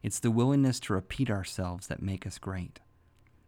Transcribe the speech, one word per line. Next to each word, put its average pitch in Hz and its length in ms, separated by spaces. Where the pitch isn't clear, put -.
It's - 180
the 120 120
willingness 131 500
to - 120
repeat 98 360
ourselves 92 580
that - 140
make 95 260
us 90 100
great. 92 440